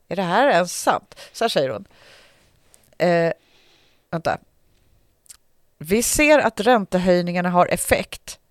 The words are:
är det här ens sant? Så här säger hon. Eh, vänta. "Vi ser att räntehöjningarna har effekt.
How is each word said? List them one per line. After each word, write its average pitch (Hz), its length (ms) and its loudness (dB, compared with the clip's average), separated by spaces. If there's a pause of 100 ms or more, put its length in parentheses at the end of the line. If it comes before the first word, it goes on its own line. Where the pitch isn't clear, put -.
är - 80 -8
det 196 60 -4
här 196 280 2
ens 180 320 0
sant? - 340 -4 (180)
Så - 100 -6
här 226 60 0
säger 139 200 -2
hon. 104 160 -10 (1120)
Eh, 170 340 2 (800)
vänta. 165 260 -4 (1400)
"Vi 196 260 -2
ser 302 360 4
att - 200 -2
räntehöjningarna 180 880 0
har 175 180 4
effekt. - 720 -4 (120)